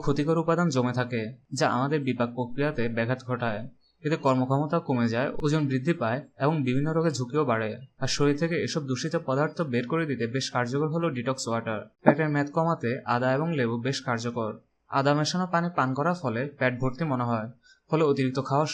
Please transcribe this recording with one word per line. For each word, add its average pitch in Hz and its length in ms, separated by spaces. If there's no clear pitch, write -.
ক্ষতিকর 151 400
উপাদান 165 260
জমে 127 300
থাকে, 120 220
যা 147 80
আমাদের 139 320
বিপাক 120 300
প্রক্রিয়াতে 135 460
ব্যাঘাত 117 240
ঘটায়। 117 320
এতে 156 220
কর্মক্ষমতা 143 540
কমে 123 340
যায়, 123 160
ওজন 151 260
বৃদ্ধি 131 240
পায় 123 260
এবং 151 200
বিভিন্ন 127 300
রোগের 160 240
ঝুঁকিও 127 280
বাড়ে। 113 240
আর 131 160
শরীর 143 260
থেকে 170 140
এসব 135 220
দূষিত 131 260
পদার্থ 147 360
বের 120 260
করে 165 180
দিতে 120 220
বেশ 127 240
কার্যকর 131 420
হলো 170 160
ডিটক্স 127 380
ওয়াটার। 110 340
পেটের 151 280
মেদ 143 260
কমাতে 165 360
আদা 120 320
এবং 156 100
লেবু 117 160
বেশ 131 160
কার্যকর। 117 500
আদা 139 220
মেশানো 151 400
পানি 170 220
পান 131 180
করার 156 280
ফলে 120 200
পেট 127 220
ভর্তি 131 240
মনে 127 260
হয়, 113 180
ফলে 165 140
অতিরিক্ত 135 360
খাওয়ার 143 240